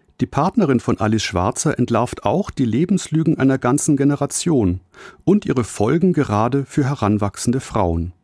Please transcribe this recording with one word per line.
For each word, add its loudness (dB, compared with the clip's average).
Die 0
Partnerin 2
von -2
Alice 0
Schwarzer -2
entlarvt -2
auch -2
die -2
Lebenslügen 0
einer 2
ganzen 0
Generation 0
und 2
ihre 0
Folgen 0
gerade 0
für -2
heranwachsende 0
Frauen. -2